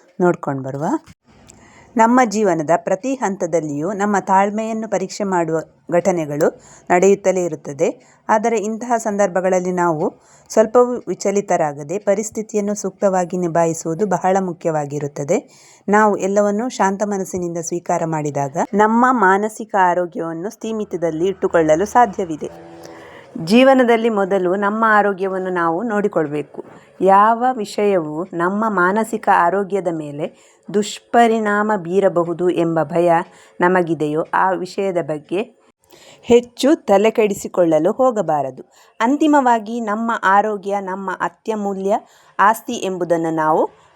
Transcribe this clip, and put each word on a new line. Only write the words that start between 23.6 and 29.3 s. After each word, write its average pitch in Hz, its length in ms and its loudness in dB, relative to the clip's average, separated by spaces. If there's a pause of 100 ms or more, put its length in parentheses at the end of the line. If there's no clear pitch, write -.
ಮೊದಲು 190 480 0
ನಮ್ಮ 208 320 0
ಆರೋಗ್ಯವನ್ನು 190 600 2
ನಾವು 170 320 0
ನೋಡಿಕೊಳ್ಬೇಕು. 185 840 -4 (360)
ಯಾವ 208 520 4
ವಿಷಯವು 196 720 -2
ನಮ್ಮ 190 440 -2
ಮಾನಸಿಕ 214 640 0